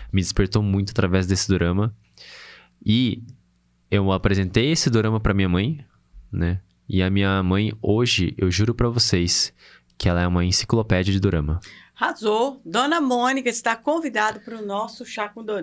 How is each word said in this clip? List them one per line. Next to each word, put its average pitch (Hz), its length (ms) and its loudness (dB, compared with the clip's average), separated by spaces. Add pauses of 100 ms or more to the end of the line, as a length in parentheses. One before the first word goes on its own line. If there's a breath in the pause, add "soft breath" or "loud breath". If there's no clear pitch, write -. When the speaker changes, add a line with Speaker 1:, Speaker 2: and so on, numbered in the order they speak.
(100)
Speaker 1:
me 95 120 2
despertou 101 400 0
muito 98 300 0
através 92 340 0
desse 95 200 0
dorama. 95 480 0 (920 loud breath)
E 113 380 0 (680)
eu 98 220 2
apresentei 98 600 2
esse 165 160 0
dorama 110 320 2
pra 107 140 0
minha 95 140 2
mãe, 104 360 0 (480)
né? 87 280 -2 (280)
E 95 140 0
a 92 80 0
minha 98 320 2
mãe, 98 280 2 (120)
hoje, 110 560 0
eu 95 120 2
juro 104 240 0
pra 120 140 0
vocês, 98 640 0 (460 loud breath)
que - 100 0
ela 87 140 2
é 90 40 2
uma 87 160 2
enciclopédia 95 680 0
de 98 80 2
dorama. 87 400 0 (380 loud breath)
Speaker 2:
Arrasou. 240 680 -2
Dona 254 340 0
Mônica 254 520 0
está 226 260 -2
convidada 220 640 -2
pro 220 240 -14
nosso 214 400 -6
chá 208 240 -8
com 226 160 -16
do-, 208 180 -6